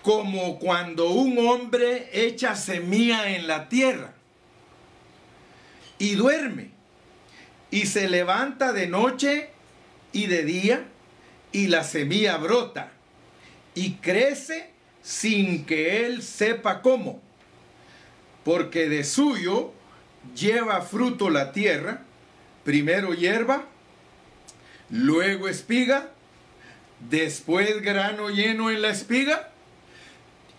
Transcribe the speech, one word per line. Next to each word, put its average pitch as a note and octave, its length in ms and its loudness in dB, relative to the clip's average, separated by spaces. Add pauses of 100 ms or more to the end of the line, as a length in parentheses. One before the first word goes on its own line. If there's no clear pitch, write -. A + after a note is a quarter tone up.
como F#3+ 560 0
cuando E3+ 520 0
un B3+ 280 2
hombre A#3+ 760 2
echa A#3 440 -2
semilla G3+ 800 0
en E3+ 100 -6
la D#3 220 -4
tierra A#3+ 440 0 (1900)
y G3+ 180 0
duerme, A#3+ 540 0 (1000)
y G3+ 160 0
se G3 220 0
levanta G#3+ 640 0
de F#3+ 160 -2
noche C4 600 0 (640)
y G#3 140 -2
de F3 180 0
día, G3 400 0 (680)
y G3 160 0
la E3 160 4
semilla E3 540 0
brota, F3+ 540 -2 (840)
y F#3 140 -2
crece C#4 800 -2 (340)
sin F#3+ 600 0
que E3 400 0
él A#3+ 200 -6
sepa G#3+ 580 -2
cómo, B3 400 2 (1200)
porque D#3+ 440 0
de D3 160 0
suyo G3+ 680 0 (640)
lleva G#3 480 0
fruto A3 480 0
la C#3 220 0
tierra, G3 500 -2 (600)
primero E3 500 2
hierba, A3+ 520 0 (1200)
luego E3+ 560 2
espiga, A#3+ 640 0 (960)
después D#3+ 720 0
grano G3+ 500 -2
lleno A3 380 0
en G#3+ 140 0
la G#3+ 80 2
espiga, C4+ 600 -2 (1080)